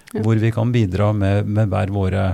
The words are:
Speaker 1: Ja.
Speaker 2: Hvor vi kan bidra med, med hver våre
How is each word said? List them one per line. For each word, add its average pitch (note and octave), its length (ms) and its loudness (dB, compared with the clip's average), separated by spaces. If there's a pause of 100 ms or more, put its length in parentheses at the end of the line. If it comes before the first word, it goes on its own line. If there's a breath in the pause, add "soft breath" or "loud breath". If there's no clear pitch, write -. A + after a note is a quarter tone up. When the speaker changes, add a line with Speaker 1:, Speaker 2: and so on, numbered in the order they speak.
(140)
Speaker 1:
Ja. - 80 -4
Speaker 2:
Hvor A2 160 2
vi A2+ 140 2
kan A2 200 -2
bidra G#2 400 2
med, G2+ 340 0
med G#2+ 220 0
hver G2 240 -2
våre G2 420 0